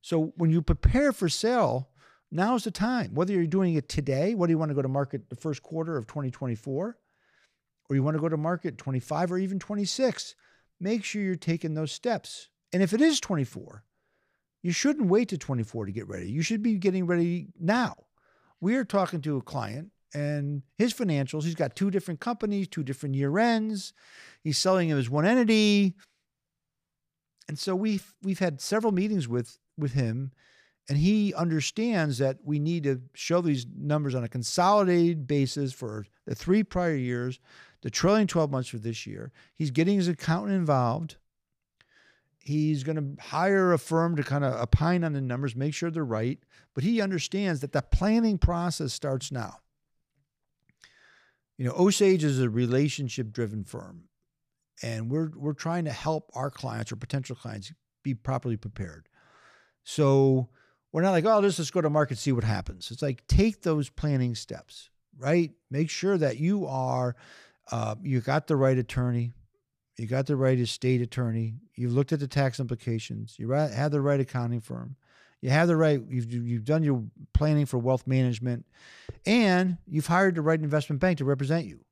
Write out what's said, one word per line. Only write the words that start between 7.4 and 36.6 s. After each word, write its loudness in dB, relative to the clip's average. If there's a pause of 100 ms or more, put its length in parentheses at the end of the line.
or 2
you 4
wanna 0
go 0
to 0
market -4
twenty-five -2
or -2
even -2
twenty-six, -2 (420)
make -4
sure -6
you're 0
taking -4
those -4
steps. -6 (240)
And 4
if 2
it 2
is 6
twenty-four, -6 (800)
you -2
shouldn't 0
wait 4
to -4
twenty-four -4
to -8
get -8
ready. -8
You -2
should -2
be 2
getting 0
ready 0 (100)
now. 0 (640)
We 0
are 0
talking -2
to -2
a -6
client -8 (260)
and -4 (160)
his 2
financials, 0
he's -4
got -2
two 0
different -4
companies, -4
two -6
different -4
year 0
ends. 0 (500)
He's -2
selling 2
them 2
as -2
one 2
entity. 4 (1500)
And -8
so -4
we've, -2
we've -2
had 0
several 0
meetings 0
with, -4 (180)
with -2
him, -2 (580)
and 0
he 4
understands 0
that 0
we -2
need -2
to 0 (120)
show 0
these 0 (100)
numbers -2
on -2
a -6
consolidated 2
basis 0
for -10 (200)
the -4
three 2